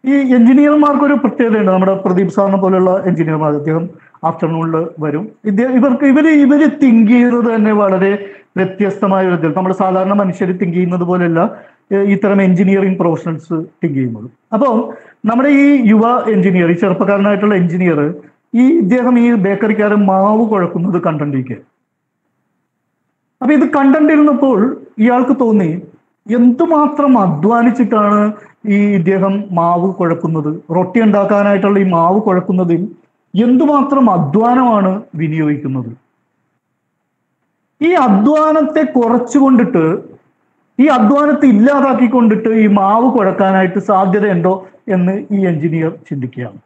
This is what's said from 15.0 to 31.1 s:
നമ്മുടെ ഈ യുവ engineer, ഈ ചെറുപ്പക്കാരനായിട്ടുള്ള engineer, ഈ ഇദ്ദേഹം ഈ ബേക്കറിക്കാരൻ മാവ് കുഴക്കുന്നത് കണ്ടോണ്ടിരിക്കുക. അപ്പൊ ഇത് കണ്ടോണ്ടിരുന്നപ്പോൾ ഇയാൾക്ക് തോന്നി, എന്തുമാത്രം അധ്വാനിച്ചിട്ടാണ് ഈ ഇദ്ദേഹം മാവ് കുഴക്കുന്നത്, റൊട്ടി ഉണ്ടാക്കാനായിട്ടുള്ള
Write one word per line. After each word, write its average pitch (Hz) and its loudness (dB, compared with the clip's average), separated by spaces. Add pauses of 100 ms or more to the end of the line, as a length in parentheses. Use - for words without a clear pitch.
നമ്മുടെ 233 0
ഈ 277 4
യുവ 220 2
engineer, 180 0
ഈ 175 2
ചെറുപ്പക്കാരനായിട്ടുള്ള 202 0
engineer, 175 0 (400)
ഈ 262 4
ഇദ്ദേഹം 247 2
ഈ 240 2
ബേക്കറിക്കാരൻ 208 0
മാവ് 202 0
കുഴക്കുന്നത് 180 -2
കണ്ടോണ്ടിരിക്കുക. 143 -4 (1900)
അപ്പൊ 262 2
ഇത് 294 2
കണ്ടോണ്ടിരുന്നപ്പോൾ 277 0 (120)
ഇയാൾക്ക് 247 0
തോന്നി, 202 0 (520)
എന്തുമാത്രം 285 2
അധ്വാനിച്ചിട്ടാണ് 208 0 (340)
ഈ 202 0
ഇദ്ദേഹം 196 -2
മാവ് 175 -2
കുഴക്കുന്നത്, 165 -4 (160)
റൊട്ടി 180 -2
ഉണ്ടാക്കാനായിട്ടുള്ള 202 0